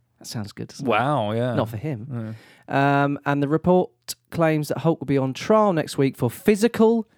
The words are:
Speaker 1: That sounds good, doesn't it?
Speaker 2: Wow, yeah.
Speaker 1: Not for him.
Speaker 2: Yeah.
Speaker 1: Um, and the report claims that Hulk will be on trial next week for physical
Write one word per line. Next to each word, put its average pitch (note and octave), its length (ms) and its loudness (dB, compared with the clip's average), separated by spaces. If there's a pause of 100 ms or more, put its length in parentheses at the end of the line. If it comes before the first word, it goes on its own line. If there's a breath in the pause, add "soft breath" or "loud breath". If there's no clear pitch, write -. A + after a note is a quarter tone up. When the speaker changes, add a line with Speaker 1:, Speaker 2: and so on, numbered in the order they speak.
(200)
Speaker 1:
That - 80 -20
sounds G2+ 240 -10
good, A2 160 -12
doesn't - 180 -14
it? B2+ 40 -2
Speaker 2:
Wow, A2+ 420 0
yeah. A#2+ 240 -2
Speaker 1:
Not A2+ 140 0
for A#2 80 -10
him. A#2 580 -8 (340 loud breath)
Speaker 2:
Yeah. C#3+ 340 2
Speaker 1:
Um, C#3+ 220 0
and C#3+ 160 0
the C#3 60 0
report F3 420 2 (400)
claims D#3 380 0
that - 120 -4
Hulk D#3+ 200 0
will C#3+ 80 -10
be C#3 100 2
on C3 160 -2
trial G#3+ 400 2
next D3+ 240 -4
week C#3 180 2
for B2 140 0
physical A3 760 2 (100)